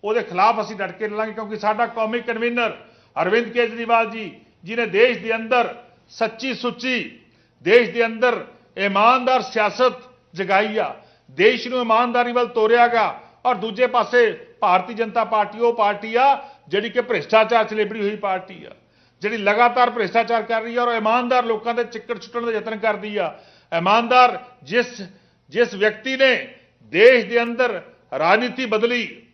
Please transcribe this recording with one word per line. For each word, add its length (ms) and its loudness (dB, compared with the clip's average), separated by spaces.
ਉਹਦੇ 200 -2
ਖਿਲਾਫ 380 0
ਅਸੀਂ 140 -8
ਡਟ 160 -8
ਕੇ 160 -8
ਲੜਾਂਗੇ, 260 -6
ਕਿਉਂਕਿ 220 -10
ਸਾਡਾ 320 -2
ਕੌਮੀ 320 -4
ਕਨਵੀਨਰ 580 -4
ਅਰਵਿੰਦ 260 0
ਕੇਜਰੀਵਾਲ 600 -2
ਜੀ, 300 -12
ਜਿਹਨੇ 220 -6
ਦੇਸ਼ 340 2
ਦੇ 160 -4
ਅੰਦਰ 400 0
ਸੱਚੀ 440 -6
ਸੁੱਚੀ, 680 -6
ਦੇਸ਼ 260 4
ਦੇ 160 0
ਅੰਦਰ 400 -2
ਇਮਾਨਦਾਰ 640 2
ਸਿਆਸਤ 520 0
ਜਗਾਈ 420 0
ਆ, 180 -4
ਦੇਸ਼ 360 2
ਨੂੰ 140 -4
ਇਮਾਨਦਾਰੀ 500 0
ਵੱਲ 160 0
ਤੋਰਿਆ 400 4
ਗਾ, 320 0
ਔਰ 100 2
ਦੂਜੇ 320 -2
ਪਾਸੇ 440 2
ਭਾਰਤੀ 340 2
ਜਨਤਾ 300 -2
ਪਾਰਟੀ 360 -2
ਉਹ 140 2
ਪਾਰਟੀ 420 -2
ਆ 280 2
ਜਿਹੜੀ 220 -4
ਕਿ 120 -2
ਭ੍ਰਿਸ਼ਟਾਚਾਰ 640 2
'ਚ 100 -6
ਲਿਬੜੀ 280 -4
ਹੋਈ 140 -4
ਪਾਰਟੀ 500 -8
ਆ, 40 -18
ਜਿਹੜੀ 160 -4
ਲਗਾਤਾਰ 520 4
ਭ੍ਰਿਸ਼ਟਾਚਾਰ 540 0
ਕਰ 180 -2
ਰਹੀ 140 -8
ਆ 80 0
ਔਰ 120 0
ਇਮਾਨਦਾਰ 500 0
ਲੋਕਾਂ 280 -4
ਦੇ 100 -2
ਚਿੱਕੜ 360 -10
ਸੁੱਟਣ 260 -8
ਦਾ 60 0
ਯਤਨ 260 -4
ਕਰਦੀ 400 -4
ਆ। 220 -4
ਇਮਾਨਦਾਰ 640 4
ਜਿਸ, 380 -2
ਜਿਸ 240 0
ਵਿਅਕਤੀ 440 -2
ਨੇ 380 2
ਦੇਸ਼ 420 6
ਦੇ 180 0
ਅੰਦਰ 380 -2
ਰਾਜਨੀਤੀ 460 2
ਬਦਲੀ 560 -4